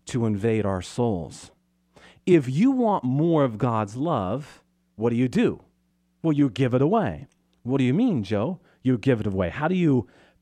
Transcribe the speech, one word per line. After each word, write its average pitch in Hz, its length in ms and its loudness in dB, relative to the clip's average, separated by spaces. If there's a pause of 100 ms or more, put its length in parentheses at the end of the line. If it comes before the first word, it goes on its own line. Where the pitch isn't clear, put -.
to 120 180 -4
invade 110 400 0
our 95 160 -4
souls. 98 680 -6 (760)
If 160 240 4
you 190 200 2
want 233 340 0
more 147 400 2
of 113 140 -2
God's 110 380 -2
love, 131 680 -4 (340)
what 117 140 0
do 117 60 0
you 127 120 2
do? 175 340 0 (600)
Well, 160 120 2
you 143 160 4
give 123 240 0
it 127 80 2
away. 143 440 0 (360)
What 131 160 -2
do 131 60 2
you 127 100 2
mean, 170 280 0
Joe? 107 380 -4 (220)
You 127 160 2
give 117 220 0
it 104 60 -4
away. 95 220 -2
How 147 200 -4
do 185 60 -2
you 147 320 2 (360)